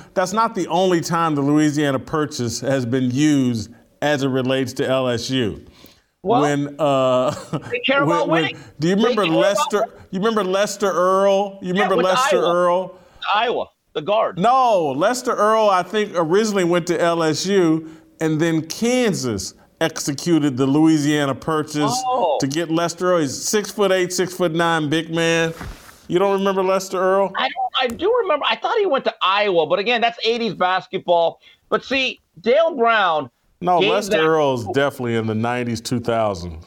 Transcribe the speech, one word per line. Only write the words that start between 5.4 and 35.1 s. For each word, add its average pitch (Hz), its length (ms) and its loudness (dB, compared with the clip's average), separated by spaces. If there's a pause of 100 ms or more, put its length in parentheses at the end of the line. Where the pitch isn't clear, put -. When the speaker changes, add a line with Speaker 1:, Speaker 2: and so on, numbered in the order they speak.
Speaker 2:
Well, 185 200 2
Speaker 1:
When, 143 380 0
uh, 131 500 2 (400)
Speaker 2:
they 240 100 -4
care 277 240 0
Speaker 1:
<laughs> - 0 -
when, - 120 2
Speaker 2:
about 453 120 0
Speaker 1:
when, 311 160 2
Speaker 2:
winning. - 140 -8 (220)
Speaker 1:
do 156 80 0
you 196 80 2
Speaker 2:
They 208 60 2
Speaker 1:
remember 233 220 2
Speaker 2:
care 165 80 0
about 165 80 2
Speaker 1:
Lester? 202 400 0
Speaker 2:
winning. 381 140 -4 (160)
Speaker 1:
You 185 100 -6
remember 214 240 0
Lester 202 460 0
Earl? 196 720 2
You 185 60 -8
Speaker 2:
Yeah, 180 40 -2
Speaker 1:
remember 190 240 2
Speaker 2:
with 175 100 2
Speaker 1:
Lester 254 320 2
Speaker 2:
Iowa. 170 160 2
Speaker 1:
Earl? 180 440 0 (360)
Speaker 2:
Iowa, 208 320 -2 (260)
the 156 100 -6
guard. 180 360 -2
Speaker 1:
No, 214 540 2
Lester 226 400 0
Earl, 214 380 2
I 180 120 2
think, 202 320 -2
originally 185 500 2
went 170 240 0
to 165 120 0
L 170 220 2
S 156 240 0
U, 165 420 2 (320)
and 160 200 0
then 160 260 0
Kansas 160 880 -2 (260)
executed 151 760 0
the 135 100 0
Louisiana 147 680 2
Purchase 147 580 -2 (140)
Speaker 2:
Oh. 214 340 0
Speaker 1:
to 143 60 -2
get 156 240 -4
Lester 170 420 0
Earl. 175 80 2
He's 131 200 -4
six-foot-eight, 190 720 0
six-foot-nine 170 760 0
big 165 260 -2
man. 165 380 0 (560)
You 175 100 2
don't 196 200 2
remember 196 240 0
Lester 190 360 -2
Earl? 185 380 2
Speaker 2:
I - 120 -2
don't, 762 240 -6 (100)
I 262 120 0
do 349 160 -2 (120)
remember. 302 260 -2
I 226 80 -2
thought 381 220 -2
he 403 80 0
went 269 180 0
to 220 160 -2
Iowa, 185 460 2
but 180 120 0
again, 226 220 0
that's 233 240 -2
eighties 226 300 -2
basketball. 180 840 0 (280)
But - 160 -2
see, 262 360 -4 (200)
Dale 311 360 2
Brown 196 520 2 (320)
Speaker 1:
No, 175 200 2
Speaker 2:
gave 196 100 2
Speaker 1:
Lester 202 280 0
Speaker 2:
that - 60 2
Speaker 1:
Earl 156 300 4
is 117 180 -4
definitely 131 440 0